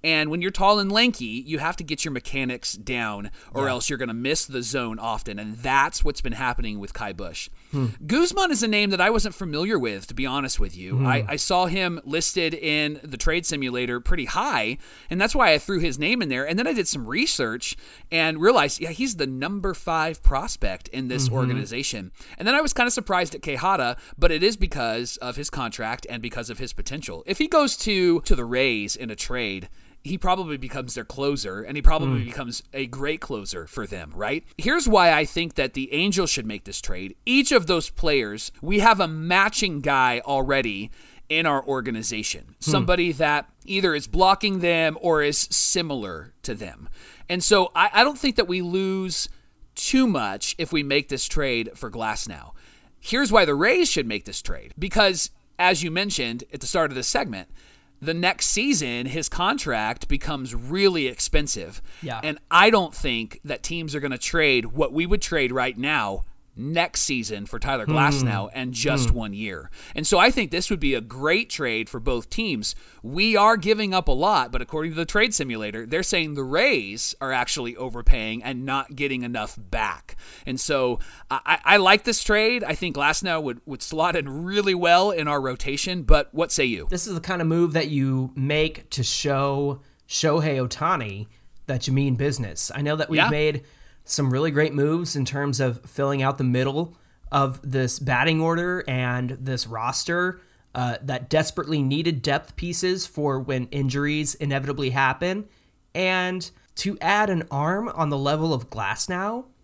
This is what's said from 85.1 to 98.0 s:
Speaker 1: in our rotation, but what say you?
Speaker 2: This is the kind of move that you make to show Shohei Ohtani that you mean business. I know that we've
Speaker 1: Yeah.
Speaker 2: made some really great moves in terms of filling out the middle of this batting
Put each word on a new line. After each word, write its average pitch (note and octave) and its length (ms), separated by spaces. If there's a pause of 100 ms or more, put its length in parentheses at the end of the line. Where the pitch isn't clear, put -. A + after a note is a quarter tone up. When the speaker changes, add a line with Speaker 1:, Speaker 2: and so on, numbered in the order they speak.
Speaker 1:
in D#3+ 160
our D3 120
rotation, C#3 600
but C#3+ 320
what E3 180
say C#3+ 140
you? A2+ 240
Speaker 2:
This F3+ 160
is G#3 80
the E3 80
kind F3+ 180
of E3 80
move E3 260
that D#3 160
you C3+ 460
make D3+ 540
to C3 140
show C#3 760 (280)
Shohei D#3 480 (100)
Ohtani A#2 600 (400)
that C3 180
you C3 80
mean C3+ 220
business. A#2 580
I C3+ 80
know D3 140
that D#3 160
we've D3+ 60
Speaker 1:
Yeah. F3 120
Speaker 2:
made D3+ 320 (480)
some C#3 220
really D3 200
great D3+ 220
moves D3+ 440
in C3 80
terms C#3+ 340
of B2 220
filling C#3 420
out C3+ 140
the C#3 80
middle C3 500 (340)
of C3+ 320
this C3 380
batting C#3+ 400